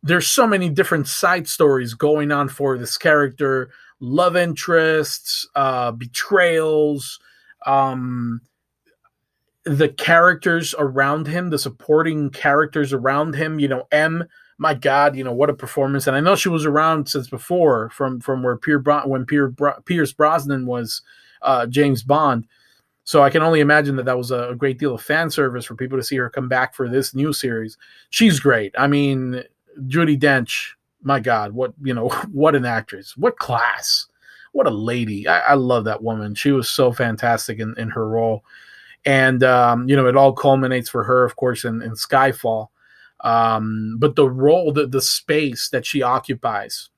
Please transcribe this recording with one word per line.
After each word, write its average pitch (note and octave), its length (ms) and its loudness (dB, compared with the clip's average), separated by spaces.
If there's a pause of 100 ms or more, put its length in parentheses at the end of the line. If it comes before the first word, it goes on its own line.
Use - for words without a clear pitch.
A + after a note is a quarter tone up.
there's E3+ 260 0
so B3 180 4
many F#3+ 220 2
different D3+ 400 0
side F3+ 400 -2
stories C3 460 2
going D3 360 0
on C#3+ 180 0
for C3+ 300 -4
this A#2+ 180 -8
character, C3+ 720 0 (300)
love E3 360 0
interests, D#3+ 1200 0
uh, B2+ 380 0
betrayals, D3+ 1300 0 (460)
um, B2+ 760 -2 (1200)
the D3 240 2
characters E3+ 920 2
around C#3+ 480 0
him, F3 240 -4
the D3+ 80 -2
supporting D3+ 720 0
characters D3 640 0
around C#3 420 -2
him, D#3 240 -4
you C#3+ 100 0
know, B2+ 240 -4
M, D#3+ 320 0 (340)
my D3 160 0
God, C#3 420 2
you C3 80 -8
know, B2+ 80 -6
what C#3 180 2
a C3+ 40 -2
performance. C3+ 520 -2
And C3+ 100 2
I C#3+ 40 2
know F3+ 140 4
she F#3+ 140 0
was D#3+ 160 -2
around D3+ 440 0
since C3 200 -6
before C3 600 0
from, B2+ 300 -6
from C3 220 -4
where B2 140 0
Pier D3 220 0
Bro-, C#3+ 280 0
when C3 200 -4
Pier C#3+ 220 0
Bro-, C#3+ 360 -4
Pierce E3 280 -2
Brosnan C#3+ 540 0
was, B2 360 -6 (400)
uh, B2 240 0
James C3 360 0
Bond. C3+ 440 0 (580)
So D3 180 4
I C#3 80 6
can D#3 120 2
only D#3+ 180 4
imagine C#3+ 360 4
that B2+ 80 -4
that B2+ 140 0
was B2 120 -6
a, A#2+ 200 -4
a B2+ 40 -8
great B2+ 240 -2
deal C#3 160 -2
of A2+ 80 -10
fan D#3 280 -2
service B2 340 -2
for A#2 100 -16
people C3 240 -6
to A#2+ 60 -4
see C#3 120 -4
her B2 140 -2
come B2+ 180 -6
back B2+ 260 -2
for B2+ 140 -4
this C3 260 -2
new C#3+ 180 -2
series. A2+ 440 -6 (340)
She's G3 280 4
great. A#2 400 2
I C3+ 80 2
mean, C3+ 560 0 (440)
Judi D3+ 320 2
Dench, C3 540 0 (300)
my C3+ 180 0
God, G#2+ 320 -2
what, B2+ 200 -4 (100)
you C3 120 -4
know, A#2+ 140 -2
<laughs> - 240 -8
what D3 220 2
an C3 100 0
actress, A2 520 -8
what D#3 220 -2
class, - 680 -4 (460)
what - 140 2
a C3+ 40 2
lady. A2 580 -4
I, E2+ 120 2
I C#3+ 140 2
love B2 300 0
that G#2+ 180 -4
woman. G#2+ 320 -6
She C#3+ 180 0
was C3 160 0
so B2+ 240 2
fantastic A#2 640 -2
in, A2 200 -8
in A2+ 120 -6
her A2 180 -4
role. A2+ 360 -2 (600)
And, C3 380 2
um, B2 460 4
you C#3 80 4
know, C3 100 4
it B2+ 100 4
all C3+ 160 8
culminates C3 560 0
for A#2 160 -4
her, B2+ 200 4
of A#2+ 120 -4
course, B2 280 -2
in, A2+ 180 -4
in A#2 100 -8
Skyfall. A#2 760 -2 (540)
Um, A2+ 760 0
but D3+ 180 0
the C#3+ 120 4
role, D3 440 2
the, C#3+ 140 0
the C3 140 -2
space - 720 -2
that B2 160 -4
she C#3 160 -2
occupies, A#2+ 960 -4